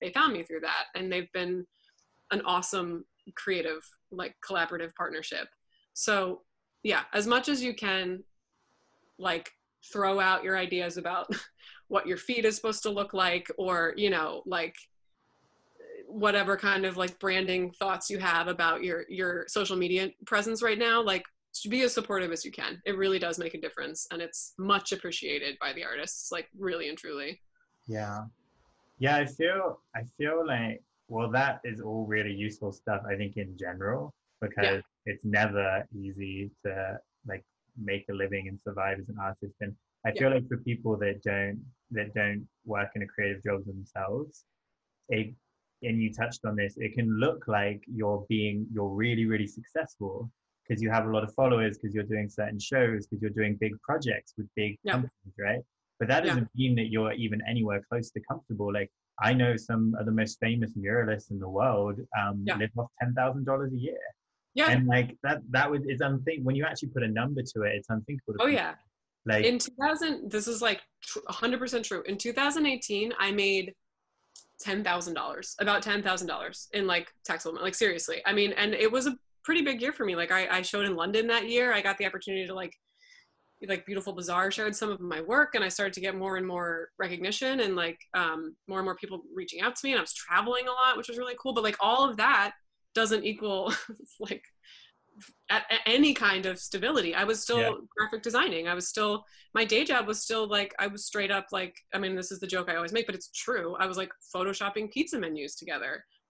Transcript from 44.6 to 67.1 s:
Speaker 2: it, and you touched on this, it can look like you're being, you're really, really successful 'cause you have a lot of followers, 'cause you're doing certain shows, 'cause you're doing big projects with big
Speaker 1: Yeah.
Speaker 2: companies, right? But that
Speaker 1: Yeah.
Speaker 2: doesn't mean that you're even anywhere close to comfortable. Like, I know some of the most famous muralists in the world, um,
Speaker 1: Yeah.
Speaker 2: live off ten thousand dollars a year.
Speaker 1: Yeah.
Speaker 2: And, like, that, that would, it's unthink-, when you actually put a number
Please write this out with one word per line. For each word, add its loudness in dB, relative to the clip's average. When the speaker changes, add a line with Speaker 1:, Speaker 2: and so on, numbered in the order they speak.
Speaker 2:
it, -2
and 0
you 0
touched -4
on -2
this, -2
it -4
can 2
look 0
like 0
you're -2
being, 0
you're 0
really, 2
really 2
successful -8
'cause -2
you 2
have 4
a 0
lot 2
of -6
followers, 4
'cause -6
you're 0
doing -2
certain -4
shows, 2
'cause -6
you're 0
doing 2
big 0
projects -2
with -6
big -2
Speaker 1:
Yeah. 0
Speaker 2:
companies, -4
right? 0
But 2
that 6
Speaker 1:
Yeah. 2
Speaker 2:
doesn't 0
mean 4
that 2
you're 2
even -2
anywhere 2
close -2
to -6
comfortable. -4
Like, -2
I 6
know 6
some 2
of -2
the 2
most 2
famous 2
muralists 0
in -4
the -6
world, 2
um, -2
Speaker 1:
Yeah. 0
Speaker 2:
live 0
off -4
ten 0
thousand 2
dollars 0
a -4
year. -4
Speaker 1:
Yeah. 6
Speaker 2:
And, 6
like, 4
that, 0
that 4
would, 0
it's -2
unthink-, 0
when 2
you 2
actually -4
put -2
a 2
number 0